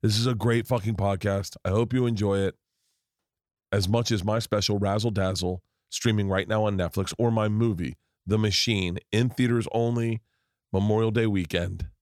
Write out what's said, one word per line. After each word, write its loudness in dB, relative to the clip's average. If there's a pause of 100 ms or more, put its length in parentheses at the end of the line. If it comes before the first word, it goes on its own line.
This 2
is 0
a 0
great 0
fucking -2
podcast. -2
I 0
hope 0
you 0
enjoy 0
it 0 (1120)
as 2
much 0
as 0
my 0
special 0
Razzle 0
Dazzle -2 (280)
streaming 0
right 0
now 0
on 0
Netflix -2
or 2
my 2
movie, -2 (280)
The 2
Machine, 0 (140)
in 4
theaters 0
only -2 (500)
Memorial 2
Day 2
weekend. -2 (140)